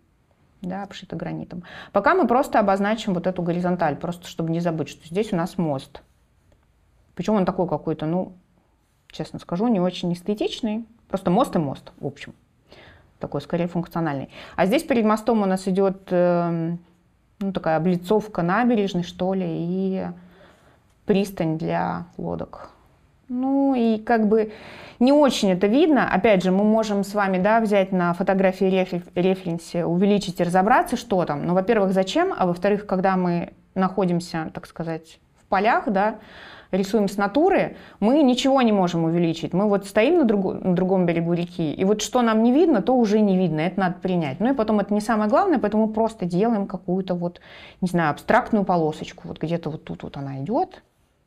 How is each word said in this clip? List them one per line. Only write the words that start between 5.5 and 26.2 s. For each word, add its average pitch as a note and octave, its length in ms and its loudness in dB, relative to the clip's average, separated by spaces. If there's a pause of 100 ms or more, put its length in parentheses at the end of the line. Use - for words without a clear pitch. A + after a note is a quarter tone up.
мост. D3+ 460 -4 (1120)
Причём G#3+ 220 -2
он F#3+ 100 2
такой F#3 200 -2
какой-то, D#3 380 -6
ну, F3 280 -4 (800)
честно - 280 -12
скажу, F#3+ 300 -4
не G#3 120 0
очень F3+ 320 -2
эстетичный. G#3+ 720 -6 (240)
Просто F3+ 220 -2
мост G#3+ 260 2
и - 20 2
мост, C#3 400 -6
в - 80 -10
общем. - 280 -12 (840)
Такой, - 220 -6
скорее, E3+ 280 -4
функциональный. E3 600 -6 (260)
А F3+ 120 2
здесь C#4 160 2
перед A#3 240 0
мостом A3 340 2
у G3+ 60 0
нас F#3+ 200 -2
идёт, F#3+ 300 2 (140)
эм, F3 680 0 (600)
ну, G3 120 -4
такая E3 260 0
облицовка F3+ 640 0
набережной, G3 600 0
что F3+ 300 -6
ли, F#3+ 160 -4
и F#3 580 -4 (1000)
пристань G3 500 0
для E3+ 480 -2 (140)
лодок. - 520 -10 (580)
Ну, C4+ 460 0
и A3+ 240 2
как A3 300 2
бы G#3+ 240 2 (480)
не B3+ 120 6
очень C#4 400 4
это F#3+ 160 2
видно. C#4 440 4
Опять F#3+ 300 4